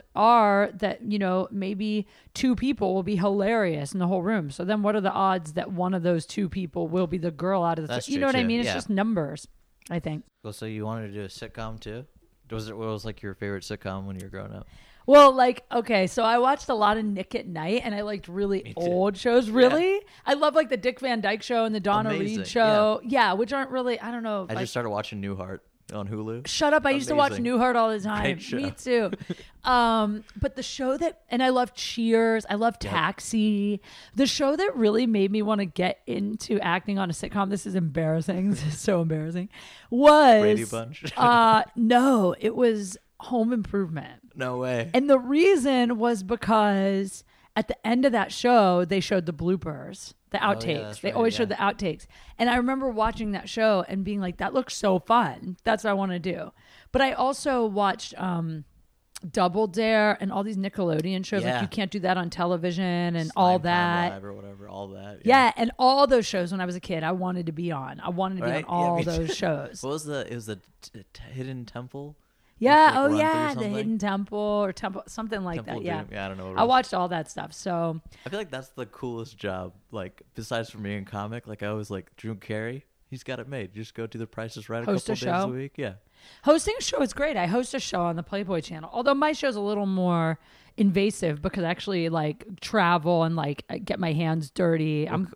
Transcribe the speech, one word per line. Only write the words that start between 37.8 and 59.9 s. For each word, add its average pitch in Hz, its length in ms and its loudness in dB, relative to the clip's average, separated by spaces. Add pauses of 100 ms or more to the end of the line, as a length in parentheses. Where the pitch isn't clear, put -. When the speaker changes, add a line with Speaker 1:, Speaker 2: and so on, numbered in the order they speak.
Speaker 1:
<laughs> - 20 2
This 147 140 -4
is 151 120 -4
so 180 240 2
embarrassing. 165 480 -4 (400)
Was, 277 500 10
Speaker 2:
Brady 208 240 4
Bunch? 117 480 -8
<laughs> - 60 -10
Speaker 1:
uh, 233 460 6 (120)
no, 240 640 4
it 226 160 0
was 214 400 2 (240)
Home 233 320 0
Improvement. 160 680 -4 (120)
Speaker 2:
No 127 220 -4
way. 127 380 -2
Speaker 1:
And 277 160 4
the 269 80 8
reason 262 800 4
was 226 240 0
because 196 1000 0 (320)
at 214 140 -2
the - 180 -8
end 247 200 4
of 254 60 4
that 208 200 0
show, 190 540 4
they 190 140 0
showed 180 260 0
the 170 80 -6
bloopers. 165 800 -6 (160)
The - 80 -2
Speaker 2:
Oh, 214 100 6
yeah, 202 60 6
Speaker 1:
outtakes. 117 280 -2
Speaker 2:
that's 104 180 -10
Speaker 1:
They 196 80 -2
Speaker 2:
right, 208 80 -4
Speaker 1:
always 226 180 4
showed 220 160 0
Speaker 2:
yeah. 202 60 -4 (180)
Speaker 1:
the 208 120 -6
outtakes. - 200 -6 (320)
And 233 120 4
I 240 60 2
remember 262 340 0
watching 220 420 0
that 196 160 -6
show 220 400 4
and 190 160 -4
being 202 160 -2
like, 180 180 -4
"That - 160 -4
looks 254 220 0
so 190 220 2
fun. 185 640 0
That's 220 200 0
what 214 60 0
I 202 40 2
wanna 190 240 -2
do." 170 340 -6 (400)
But 254 100 4
I 269 100 2
also 262 540 0
watched, 196 540 -2
um, 165 440 -4 (680)
Double 196 360 2
Dare 214 520 2